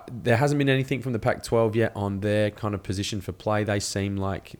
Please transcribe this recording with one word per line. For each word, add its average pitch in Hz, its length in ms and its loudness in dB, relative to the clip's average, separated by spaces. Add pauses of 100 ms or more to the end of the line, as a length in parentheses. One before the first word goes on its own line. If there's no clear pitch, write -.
(120)
there 117 260 2
hasn't 147 220 2
been 139 100 4
anything 131 320 0
from 127 120 -4
the 110 60 -2
Pac-twelve 113 560 2
yet 113 200 2
on 101 240 -2
their 104 320 2
kind 104 240 -4
of 92 80 -8
position 98 380 -4
for 92 100 -8
play. 107 320 0
They 104 160 0
seem 101 380 -2
like 95 420 -6